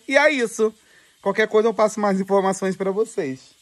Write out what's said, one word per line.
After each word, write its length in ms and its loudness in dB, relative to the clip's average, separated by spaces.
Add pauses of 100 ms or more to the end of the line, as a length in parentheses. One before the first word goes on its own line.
E 120 2
é 120 6
isso. 440 -2 (480)
Qualquer 260 -2
coisa 220 2
eu 40 -4
passo 280 0
mais 180 0
informações 560 0
pra 160 -4
vocês 600 -6 (100)